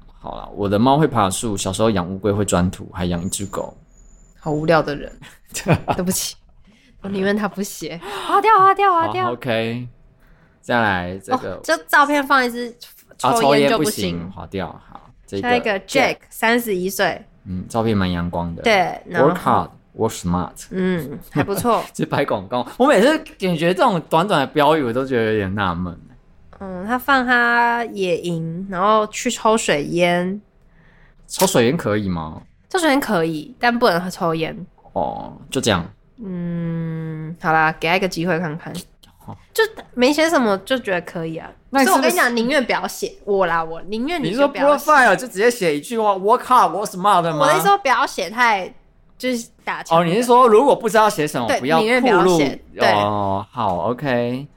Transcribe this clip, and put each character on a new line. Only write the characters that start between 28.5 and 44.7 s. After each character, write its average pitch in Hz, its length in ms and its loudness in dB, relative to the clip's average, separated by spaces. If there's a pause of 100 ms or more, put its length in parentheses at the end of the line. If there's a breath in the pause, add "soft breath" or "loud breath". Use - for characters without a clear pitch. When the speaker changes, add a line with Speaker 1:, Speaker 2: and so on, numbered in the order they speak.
Speaker 2:
然 185 140 -4
后 214 240 2
去 220 240 -6
抽 220 260 2
水 165 280 0
烟。 175 560 0 (880 soft breath)
Speaker 1:
抽 - 180 0
水 131 200 2
烟 139 100 2
可 104 200 -2
以 104 120 -2
吗？ 82 340 -6 (260)
Speaker 2:
抽 381 100 -2
水 330 120 2
烟 269 80 2
可 196 260 -2
以， 160 360 -8
但 240 180 0
不 240 100 4
能 180 220 0
抽 170 240 -2
烟。 165 320 -6 (280)
Speaker 1:
哦， 53 380 -6 (180)
就 131 100 -4
这 120 100 0
样。 87 160 0 (380)
Speaker 2:
嗯， 165 1160 -8
好 165 120 0
啦， 156 260 2
给 - 80 -6
他 165 80 2
一 190 60 0
个 196 80 0
机 165 180 -4
会 170 140 0
看 160 160 -6
看。 165 160 -14 (460)
Speaker 1:
好。 - 180 -18 (160)
Speaker 2:
就 - 100 0 (300)
没 247 180 4
写 311 200 2
什 339 80 4
么， 214 200 2
就 254 200 -2
觉 240 140 -8
得 180 100 0
可 170 240 -10
以 165 100 -8
啊。 160 140 -14 (180)
Speaker 1:
那 269 120 0
你 262 60 4
是 392 60 2
不 349 40 6
是 - 20 2
Speaker 2:
所 - 0 -
以 - 0 -
我 269 40 2
跟 320 80 2
你 359 60 0
讲， 254 200 2
宁 226 120 0
愿 277 160 2
不 208 80 -2
要 180 160 -2
写。 - 260 -8 (120)
我 196 200 2
啦， 165 160 0
我 160 200 -10
宁 220 240 -6
愿 330 160 -4
你 196 120 -2
就 277 140 4
不 269 80 -10
要 202 80 -2
写。 285 80 6